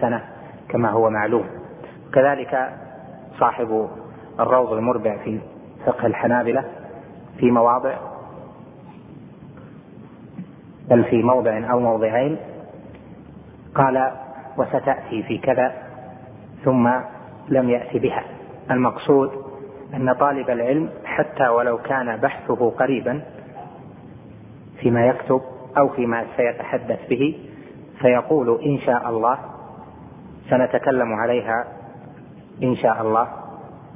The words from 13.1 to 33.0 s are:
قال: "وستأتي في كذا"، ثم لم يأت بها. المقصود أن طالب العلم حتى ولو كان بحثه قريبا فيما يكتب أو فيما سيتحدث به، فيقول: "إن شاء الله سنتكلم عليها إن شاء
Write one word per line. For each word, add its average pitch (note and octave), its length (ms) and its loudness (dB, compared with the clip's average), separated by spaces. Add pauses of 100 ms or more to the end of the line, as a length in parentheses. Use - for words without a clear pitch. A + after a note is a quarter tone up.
قال: C3 380 4 (440)
"وستأتي B2+ 640 0
في A#2 160 -4
كذا"، B2+ 340 2 (920)
ثم B2 260 6 (580)
لم C3 220 4
يأت A#2+ 260 0
بها. - 280 0 (460)
المقصود C3+ 600 2 (640)
أن B2+ 180 2
طالب C3+ 380 2
العلم B2+ 400 0 (140)
حتى - 440 0
ولو A#2+ 300 2
كان A#2+ 380 -2
بحثه B2 540 0
قريبا C3 520 0 (1600)
فيما A#2+ 260 4
يكتب C3 340 2 (380)
أو C#3 100 6
فيما A#2 360 -2 (120)
سيتحدث A#2+ 720 -2
به، C#3 300 0 (600)
فيقول: B2 640 4
"إن C#3 120 2
شاء A#2+ 300 0
الله A#2 300 2 (1120)
سنتكلم B2+ 640 2
عليها A2+ 520 0 (960)
إن B2+ 140 2
شاء A2+ 260 2